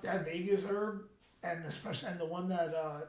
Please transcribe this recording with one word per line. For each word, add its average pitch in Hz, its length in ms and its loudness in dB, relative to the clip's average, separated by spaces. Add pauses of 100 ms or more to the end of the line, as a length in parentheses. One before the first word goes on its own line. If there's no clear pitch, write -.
that 190 200 2
Vegas 185 460 4
herb, 202 320 0 (420)
and 165 220 -2
especially, 151 460 -4
and 175 80 -4
the 165 60 0
one 175 240 -2
that, 170 260 2
uh, 156 340 0